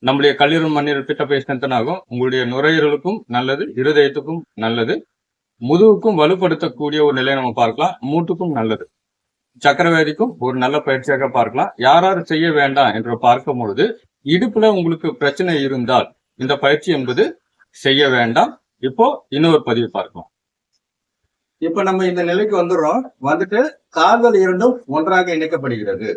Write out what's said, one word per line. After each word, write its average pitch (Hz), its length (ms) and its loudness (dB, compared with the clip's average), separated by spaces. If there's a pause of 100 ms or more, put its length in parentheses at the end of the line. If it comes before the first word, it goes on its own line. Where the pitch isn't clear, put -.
நம்முடைய 139 320 4
கல்லீரல், 156 360 2
மண்ணீரல், 143 340 -2
பித்தப்பை 143 320 -2
ஸ்ட்ரென்தன் 131 360 -4
ஆகும், 156 220 -4 (120)
உங்களுடைய 127 300 -2 (100)
நுரையீரலுக்கும் 151 680 0 (160)
நல்லது, 135 300 -2 (160)
இருதயத்துக்கும் 147 600 0 (220)
நல்லது, 117 320 -2 (760)
முதுகுக்கும் 202 520 4
வலுப்படுத்தக்கூடிய 156 840 -2
ஒரு 139 140 2
நிலையை 135 200 0
நம்ம 120 220 -4
பார்க்கலாம், 135 320 -2 (160)
மூட்டுக்கும் 170 480 -4
நல்லது, 110 280 -4 (760)
சக்கரவியாதிக்கும் 165 720 2 (100)
ஒரு 127 200 -2
நல்ல 139 120 0 (120)
பயிற்சியாக 131 500 0
பார்க்கலாம். 120 340 -2 (140)
யார் 160 220 6
யார் 190 120 0 (120)
செய்ய 160 140 0 (140)
வேண்டாம் 135 380 2
என்று 117 180 -6 (100)
பார்க்கும் 127 360 2
பொழுது 110 220 0 (500)
இடுப்புல 214 420 2
உங்களுக்கு 165 320 -2 (140)
பிரச்சனை 160 340 0 (100)
இருந்தால் 123 420 0 (340)
இந்த 127 200 0
பயிற்சி 151 360 2
என்பது 127 260 0 (600)
செய்ய 139 180 2 (120)
வேண்டாம். 120 380 0 (360)
இப்போ 226 180 2 (300)
இன்னொரு 156 220 4 (100)
பதிவு 117 280 -2
பார்க்கலாம். 95 320 -10 (1400)
இப்ப 165 220 -2
நம்ம 185 220 0
இந்த 175 200 -4
நிலைக்கு 202 300 0
வந்துடுறோம். 175 420 0 (260)
வந்துட்டு 185 320 -2 (380)
கால்கள் 220 420 4
இரண்டும் 190 340 2 (220)
ஒன்றாக 175 400 0
இணைக்கப்படுகிறது. 120 800 -4